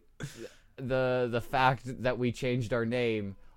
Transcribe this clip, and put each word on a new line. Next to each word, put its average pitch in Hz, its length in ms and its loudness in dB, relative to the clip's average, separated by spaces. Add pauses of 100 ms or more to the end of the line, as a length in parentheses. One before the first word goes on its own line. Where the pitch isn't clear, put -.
(760)
the, 127 540 0
the 117 100 0
fact 131 640 2
that 120 160 2
we 123 120 2
changed 123 420 -2
our 117 120 2
name 113 500 0 (220)